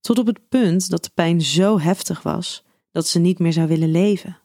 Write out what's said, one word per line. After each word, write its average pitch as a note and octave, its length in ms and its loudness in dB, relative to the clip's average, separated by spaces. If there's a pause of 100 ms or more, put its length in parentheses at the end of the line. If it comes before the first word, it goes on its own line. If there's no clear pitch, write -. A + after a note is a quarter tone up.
Tot A#3 180 0
op A#3+ 80 0
het A3+ 220 -4
punt F#3 420 2
dat F3 140 -4
de - 100 -14
pijn E3+ 260 2
zo F3+ 380 2
heftig E3+ 440 -2
was - 420 -6 (260)
dat E3 160 -4
ze - 120 -2
niet F3 200 2
meer E3 140 0
zou D#3+ 160 0
willen D#3+ 220 0
leven. F#3 540 0